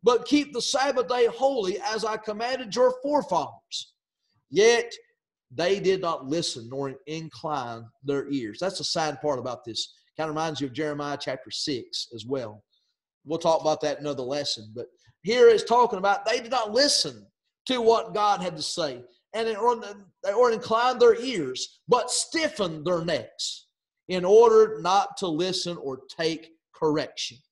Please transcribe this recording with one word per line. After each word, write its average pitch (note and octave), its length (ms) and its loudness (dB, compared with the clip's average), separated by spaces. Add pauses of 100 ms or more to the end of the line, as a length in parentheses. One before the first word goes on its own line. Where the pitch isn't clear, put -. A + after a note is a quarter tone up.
But A#3+ 200 4
keep C#4+ 280 0
the A#3+ 80 -4
Sabbath B3+ 480 0
day B3 160 2
holy A#3 560 0
as G#3+ 240 -4
I A3 100 -4
commanded A3 580 -6
your B3 280 4
forefathers. - 920 -4 (580)
Yet A3+ 420 4 (580)
they F3+ 280 0
did F#3 200 2
not D#3+ 280 -4
listen C3+ 420 -4
nor C3+ 240 -6 (140)
incline D3 800 -8 (180)
their C#3 260 -4
ears. A#2+ 320 -6
That's F#3 160 -4
the - 60 -10
sad D3+ 360 -4
part D3 200 -2
about A#2+ 260 -10
this. - 280 -10 (220)
Kind D#3+ 140 -4
of D3+ 60 -6
reminds D#3 260 -4
you C#3+ 60 -4
of B2 60 -10
Jeremiah C#3+ 460 -6
chapter - 300 -8
six - 640 -8
as A2 120 -14
well. A#2 380 -8 (600)
We'll D#3+ 140 -6
talk E3 220 2
about D#3 200 0
that D3 160 -4
in D3 80 -10
another C#3 180 -6
lesson. B2+ 520 -6
But A#2+ 100 -12 (380)
here A#3 260 8
it's G#3+ 140 6
talking A#3 340 4
about G3 260 2
they A#3+ 160 -2
did A#3 120 -10
not A3+ 200 -2
listen G#3 540 0 (400)
to B3+ 160 0
what A3 320 4
God G3+ 280 2
had F3+ 140 -6
to D3+ 60 -10
say. C#3 400 -4 (320)
And A3+ 140 -2
it, A3 100 -4
or, A3+ 240 0 (560)
or A#3+ 140 6
incline A#3 480 0
their A3+ 200 8
ears, F#3 680 -6
but A#3+ 240 4
stiffened G3 720 -4
their E3+ 180 0
necks - 640 -6 (420)
in F3+ 160 -4
order A3 580 8
not F#3+ 360 2
to G3 100 -4
listen F3 500 -2
or C3 240 -8 (140)
take D#3+ 360 -4 (240)
correction. D3 600 -2 (140)